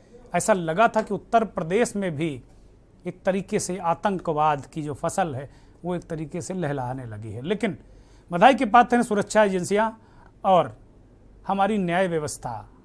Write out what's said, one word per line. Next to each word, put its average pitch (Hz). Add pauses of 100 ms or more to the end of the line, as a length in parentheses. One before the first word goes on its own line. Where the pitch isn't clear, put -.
(360)
ऐसा 175
लगा 175
था 220
कि 214
उत्तर 226
प्रदेश 196
में 190
भी 143 (640)
एक -
तरीके 190
से 180
आतंकवाद 165
की -
जो 147
फसल 165
है, 135 (360)
वो 180
एक 170
तरीके 160
से 180
लहलहाने 135
लगी 110
है। 110
लेकिन 190 (540)
बधाई 202
के 277
पात्र 240
हैं 240
सुरक्षा 208
एजेंसियां 202 (540)
और 165 (720)
हमारी 196
न्याय 185
व्यवस्था 139 (160)